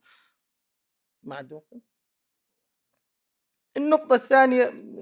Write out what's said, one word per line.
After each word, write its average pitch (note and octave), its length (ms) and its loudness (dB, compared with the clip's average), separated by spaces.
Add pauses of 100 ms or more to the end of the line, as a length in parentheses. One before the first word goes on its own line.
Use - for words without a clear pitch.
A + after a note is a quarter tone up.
(1200)
ما C#3 120 -16
عندكم؟ D3+ 440 -20 (2000)
النقطة D4+ 380 0
الثانية، B3+ 560 2 (300)